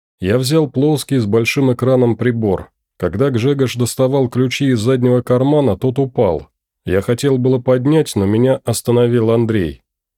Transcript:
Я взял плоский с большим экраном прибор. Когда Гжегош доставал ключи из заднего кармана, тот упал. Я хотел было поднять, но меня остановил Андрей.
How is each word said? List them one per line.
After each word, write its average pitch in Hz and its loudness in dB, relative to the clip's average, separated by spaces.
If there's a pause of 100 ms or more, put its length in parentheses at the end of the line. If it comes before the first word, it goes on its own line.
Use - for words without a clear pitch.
(200)
Я 98 0
взял 143 0
плоский 139 -2
с 113 0
большим 117 0
экраном 123 0
прибор. 110 -2 (260)
Когда 95 -2
Гжегош 131 -2
доставал 127 0
ключи 127 -2
из 120 0
заднего 123 2
кармана, 127 0
тот 131 -2
упал. 101 -2 (360)
Я 92 0
хотел 131 -2
было 127 0
поднять, 131 0
но 98 0
меня 120 2
остановил 120 0
Андрей. 110 0 (340)